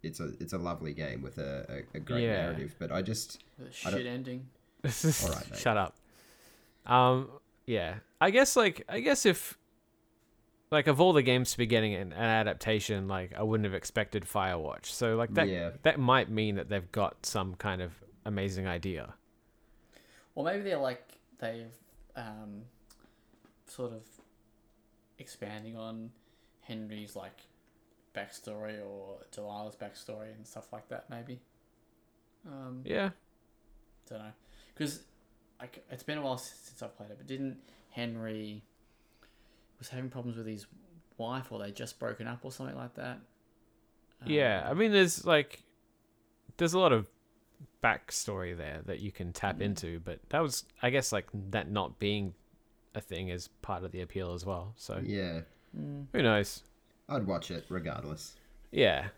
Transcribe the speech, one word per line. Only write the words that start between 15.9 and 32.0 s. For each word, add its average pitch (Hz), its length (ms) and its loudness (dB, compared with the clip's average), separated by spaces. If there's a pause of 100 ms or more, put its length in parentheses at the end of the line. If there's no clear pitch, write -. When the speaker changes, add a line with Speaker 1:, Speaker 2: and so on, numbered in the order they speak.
Speaker 2:
might 127 300 8
mean 107 280 2
that 90 120 -4
they've 95 240 -2
got - 320 -2
some 95 300 -2
kind 92 260 -4
of 87 120 -4 (320)
amazing 98 420 -2
idea. 85 480 -4 (1200)
Speaker 3:
Or 147 100 -4
maybe 196 200 0
they're, 185 140 0
like, 131 240 0 (360)
they've, 117 340 -6 (420)
um, 107 480 -12 (1040)
sort 120 260 -10
of 110 100 -14 (1160)
expanding 107 580 -12
on 113 340 -10 (500)
Henry's, 107 560 -12
like, 95 240 -14 (720)
backstory 107 720 -10
or 98 340 -12 (140)
Delilah's 104 440 -10
backstory 107 580 -12
and 110 120 -18
stuff - 260 -16
like 113 180 -14
that, - 200 -12
maybe. 123 300 -12 (1040)